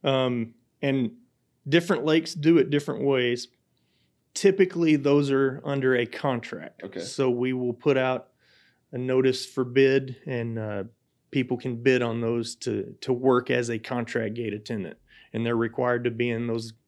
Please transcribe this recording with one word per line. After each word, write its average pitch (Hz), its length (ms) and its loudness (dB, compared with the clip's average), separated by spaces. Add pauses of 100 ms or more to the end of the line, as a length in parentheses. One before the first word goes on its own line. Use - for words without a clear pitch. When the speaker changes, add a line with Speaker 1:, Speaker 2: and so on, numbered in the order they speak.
Speaker 1:
Um, 127 500 0 (300)
and 135 300 0 (540)
different 170 380 0
lakes 160 300 0
do 160 240 4
it 135 100 2
different 143 340 -4
ways. 123 440 0 (840)
Typically, 180 640 4
those 143 360 4
are 135 340 0
under 131 300 0
a 120 100 2
contract. - 760 -6
Speaker 2:
Okay. 95 160 -10
Speaker 1:
So 127 300 -2
we 123 240 0
will 123 200 -4
put 135 240 2
out 131 320 -2 (600)
a 135 60 -8
notice 127 480 2
for - 180 -4
bid, 131 600 4
and, 117 340 -4
uh, 104 240 -6 (480)
people 127 260 0
can 120 240 -6
bid 127 200 4
on 117 180 -2
those 117 360 -2
to, 107 440 -6
to 131 140 -2
work 123 360 2
as 120 200 0
a 113 100 -4
contract 117 540 -4
gate 113 200 -6
attendant. 107 440 -8 (340)
And 113 140 -4
they're 117 100 0
required 120 480 0
to 120 80 0
be 117 180 -2
in 117 180 -4
those 113 260 -6 (140)